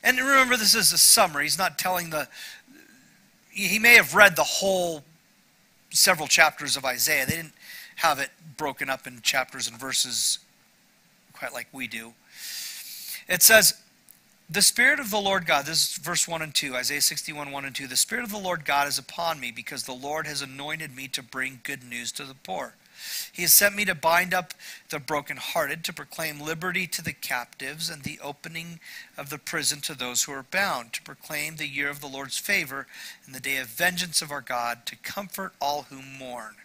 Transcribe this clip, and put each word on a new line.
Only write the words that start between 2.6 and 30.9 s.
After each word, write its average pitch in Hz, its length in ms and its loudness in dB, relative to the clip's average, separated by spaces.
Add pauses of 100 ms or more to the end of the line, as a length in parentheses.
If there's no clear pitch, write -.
he 196 300 0
may 233 160 10
have 156 180 8
read 190 240 8
the 160 60 4
whole 175 600 0 (880)
several 160 380 4
chapters 147 500 4
of 135 80 -6
Isaiah. 131 400 0
They 151 100 -2
didn't 160 200 -10 (400)
have 147 240 2
it 135 100 -4 (260)
broken 139 340 -6
up 135 180 -4
in 123 140 -16
chapters 127 460 -2
and 117 100 -10
verses 127 640 -2 (920)
quite 123 180 -10
like 120 220 -10
we 131 140 -8
do. 113 260 -12 (1120)
It 180 140 2
says, 220 320 8 (760)
"The 190 120 2
Spirit 262 380 4
of 247 100 -8
the 208 100 0
Lord 196 260 0
God," 147 200 4
this 156 260 0
is - 60 -10
verse 170 300 -2
one 165 140 -6
and 156 140 -8
two, 135 200 -2
Isaiah 127 260 0
sixty-one, 147 500 -2
one 139 140 -6
and 131 100 -10
two, 139 120 -6
"The 127 100 0
Spirit 240 260 2
of 214 80 -8
the 214 60 -6
Lord 180 260 -2
God 143 240 4
is 135 100 -2
upon 160 420 -4
me, 123 120 -6
because 123 320 -10
the - 80 -8
Lord 143 360 -6
has 143 140 -6
anointed 143 540 -8
me 135 140 -12
to 135 120 -6
bring 131 420 -6
good 135 200 -8
news 120 300 -8
to 143 100 -10
the 135 120 -14
poor. 156 400 -8 (560)
He 180 120 -4
has - 100 6
sent 202 220 6
me 208 100 0
to 185 100 0
bind 170 380 4
up 180 200 -2 (360)
the 156 100 -6
brokenhearted, 147 880 -4
to - 80 -6
proclaim 151 480 -10
liberty 175 460 -2
to - 140 -6
the 160 120 -6
captives, 139 760 -8
and 147 140 -12
the 147 180 -10
opening 165 600 -12 (360)
of 143 120 -10
the 147 80 -8
prison 147 440 -4
to 151 120 -8
those 123 300 -2
who 147 100 -6
are 135 100 -10
bound, 156 500 -4